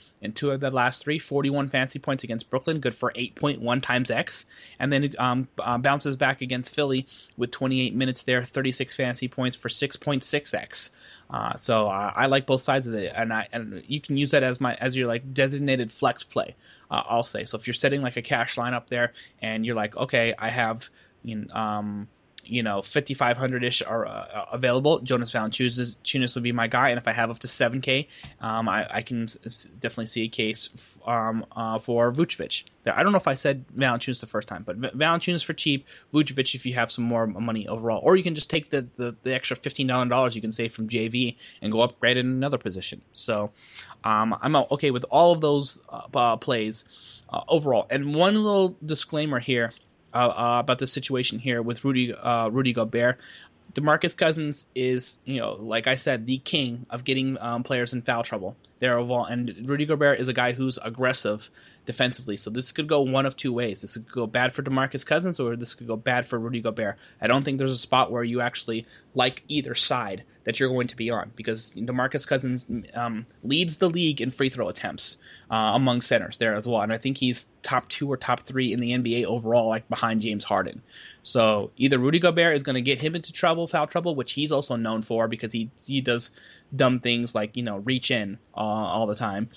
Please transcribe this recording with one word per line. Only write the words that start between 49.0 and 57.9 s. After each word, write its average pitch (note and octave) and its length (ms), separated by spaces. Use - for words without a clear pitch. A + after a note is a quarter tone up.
here, A#2+ 320
uh, A#2+ 140
uh, A#2+ 320
about B2 180
the C3+ 80
situation B2+ 520
here A#2+ 220
with A#2 240
Rudy, B2+ 300
uh, A#2 340
Rudy B2+ 240
Gobert. A#2 460
DeMarcus D3+ 420
Cousins D#3 580
is, B2+ 520
you C3 120
know, - 140
like A2+ 340
I D#3+ 100
said, B2 300
the C3 120
king B2 500
of A#2+ 160
getting, C3 340
um, A#2+ 240
players B2 300